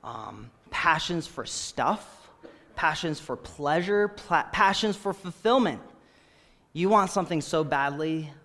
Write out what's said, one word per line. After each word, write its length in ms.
Um, 460
passions 580
for 180
stuff, 840
passions 440
for 160
pleasure, 720
pla-, 440
passions 440
for 180
fulfillment. 680
You 160
want 200
something 300
so 240
badly 680